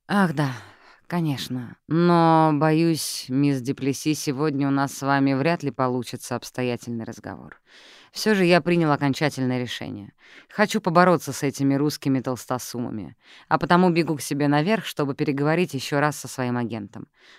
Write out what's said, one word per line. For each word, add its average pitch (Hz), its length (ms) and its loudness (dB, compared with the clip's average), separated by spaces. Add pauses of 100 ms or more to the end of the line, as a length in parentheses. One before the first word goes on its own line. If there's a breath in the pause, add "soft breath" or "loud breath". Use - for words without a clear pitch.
«Ах 180 260 2
да, 139 180 0 (560 loud breath)
конечно. 131 720 -4 (100)
Но, 165 680 4
боюсь, 156 760 0
мисс 139 320 2
Дюплесси, 135 540 -2
сегодня 143 540 -2
у 139 40 0
нас 139 220 -2
с - 80 -12
вами 139 320 2
вряд 156 300 0
ли 139 80 -4
получится 123 640 -4
обстоятельный 117 680 -6
разговор. 95 540 -14 (520 loud breath)
Всё 214 240 2
же 190 100 4
я 175 160 6
принял 170 300 2
окончательное 131 680 0
решение. 104 540 -10 (340 loud breath)
Хочу 208 320 0
побороться 170 540 4
с - 100 -6
этими 139 300 0
русскими 139 480 0
толстосумами, 120 960 -6 (320 loud breath)
а 160 80 2
потому 175 320 6
бегу 160 260 2
к 143 60 -8
себе 143 260 0
наверх, 156 380 2
чтобы 139 300 -4
переговорить 151 580 0
ещё 143 260 -2
раз 147 180 0
со - 100 -14
своим 123 280 -4
агентом. 113 520 -8 (320 soft breath)